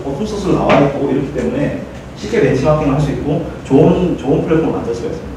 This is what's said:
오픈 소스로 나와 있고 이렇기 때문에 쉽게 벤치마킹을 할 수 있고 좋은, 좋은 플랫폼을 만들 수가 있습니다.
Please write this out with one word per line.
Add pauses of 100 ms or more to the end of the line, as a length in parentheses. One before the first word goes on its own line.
오픈
소스로
나와
있고
이렇기
때문에 (340)
쉽게
벤치마킹을
할
수
있고 (200)
좋은,
좋은
플랫폼을
만들
수가
있습니다.